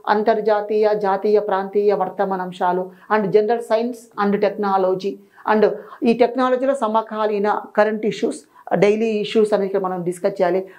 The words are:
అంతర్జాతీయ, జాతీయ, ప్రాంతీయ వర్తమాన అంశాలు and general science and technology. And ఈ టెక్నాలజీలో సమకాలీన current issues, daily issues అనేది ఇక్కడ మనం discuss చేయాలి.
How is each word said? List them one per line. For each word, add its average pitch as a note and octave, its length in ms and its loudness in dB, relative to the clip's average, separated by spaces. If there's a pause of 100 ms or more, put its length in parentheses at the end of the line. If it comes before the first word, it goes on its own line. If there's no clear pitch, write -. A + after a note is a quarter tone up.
అంతర్జాతీయ, G#3+ 880 2
జాతీయ, G3 440 2
ప్రాంతీయ G3+ 540 0
వర్తమాన F#3+ 480 -2
అంశాలు F3+ 500 -2 (220)
and G#3+ 120 2
general G#3+ 340 2
science A#3 420 -2 (220)
and G3+ 220 2
technology. G3 680 0 (400)
And G#3+ 180 4 (320)
ఈ A#3 100 4
టెక్నాలజీలో B3+ 640 0
సమకాలీన G#3+ 840 -2 (160)
current G#3+ 280 0
issues, - 340 -4 (360)
daily G#3 300 2
issues G#3+ 480 0
అనేది G3 140 0
ఇక్కడ F#3+ 140 -2
మనం F#3 220 -4
discuss F3+ 380 -2
చేయాలి. F#3 260 0 (120)